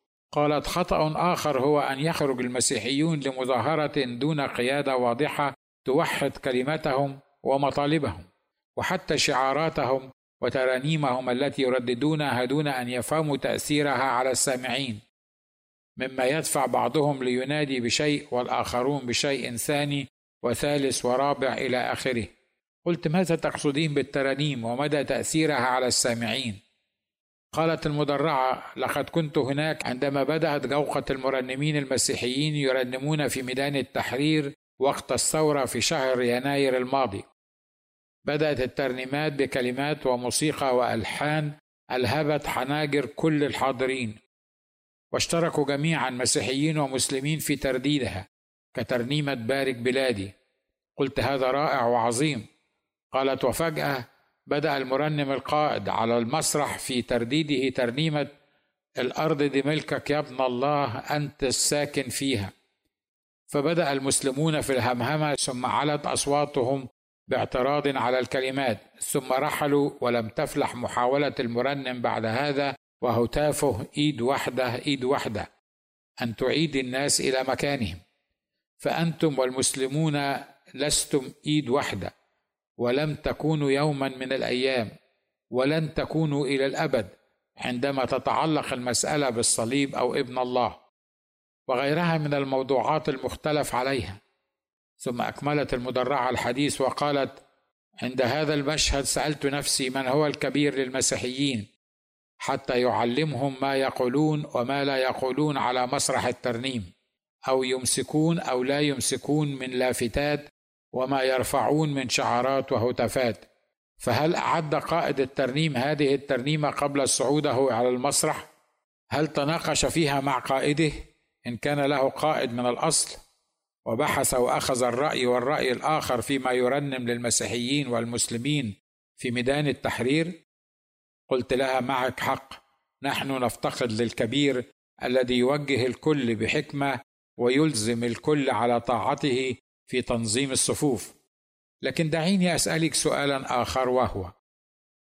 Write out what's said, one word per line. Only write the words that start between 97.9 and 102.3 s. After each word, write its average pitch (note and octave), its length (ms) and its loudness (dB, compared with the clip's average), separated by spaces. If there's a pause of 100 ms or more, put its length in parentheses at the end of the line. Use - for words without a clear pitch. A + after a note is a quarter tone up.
"عند B2+ 200 -2
هذا C#3+ 320 2
المشهد C#3+ 500 0
سألت C#3+ 420 -2
نفسي C#3 440 -2
من C3 180 -2
هو D3 200 4
الكبير C#3 480 0
للمسيحيين B2+ 920 -2 (680)